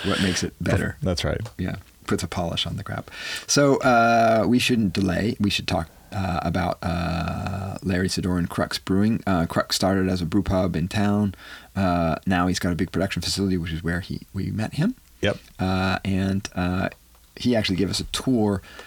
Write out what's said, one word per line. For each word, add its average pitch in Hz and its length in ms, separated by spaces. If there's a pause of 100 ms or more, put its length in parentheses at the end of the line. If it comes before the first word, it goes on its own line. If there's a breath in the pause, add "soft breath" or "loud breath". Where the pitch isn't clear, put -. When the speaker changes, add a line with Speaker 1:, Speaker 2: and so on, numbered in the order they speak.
Speaker 1:
what 95 160
makes 92 200
it 90 200
better. - 400
Speaker 2:
That's 90 220
right. - 160 (180)
Speaker 1:
Yeah, 92 180 (300)
puts 101 160
a 92 60
polish - 380
on 85 100
the - 80
crap. - 260 (360 loud breath)
So, 143 320
uh, 117 680
we 120 100
shouldn't 113 360
delay. 95 460
We 101 100
should - 180
talk, 85 220 (200)
uh, 95 320
about, 87 380
uh, 87 1000
Larry 92 260
Sador 90 300
and 87 100
Crux - 300
Brewing. 104 480
Uh, 90 180
Crux - 320
started 95 320
as 90 140
a - 20
brew 92 180
pub 92 320
in 82 140
town. 101 460 (420 loud breath)
Uh, 87 400 (100)
now 90 200
he's 92 120
got 90 140
a 82 40
big 90 160
production 90 280
facility, 92 380
which 82 140
is 80 120
where 87 160
he, - 220 (100)
we 98 180
met 98 260
him. 196 180 (260)
Speaker 2:
Yep. - 160 (220)
Speaker 1:
Uh, 92 440
and, 95 540
uh, 90 320 (480)
he 123 180
actually 98 220
gave 98 140
us 104 100
a 90 40
tour, 107 580 (240 loud breath)